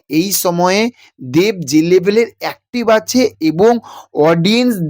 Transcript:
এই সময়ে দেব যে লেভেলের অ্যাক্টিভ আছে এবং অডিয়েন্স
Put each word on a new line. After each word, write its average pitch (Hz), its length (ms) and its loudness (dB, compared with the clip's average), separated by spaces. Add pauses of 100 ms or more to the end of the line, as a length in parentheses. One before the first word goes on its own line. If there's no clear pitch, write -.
(100)
এই 165 220 0
সময়ে 180 500 0 (380)
দেব 170 340 0 (160)
যে 151 120 2
লেভেলের 185 460 2 (120)
অ্যাক্টিভ - 480 -8
আছে 220 320 0 (200)
এবং 160 320 2 (580)
অডিয়েন্স 214 440 0 (140)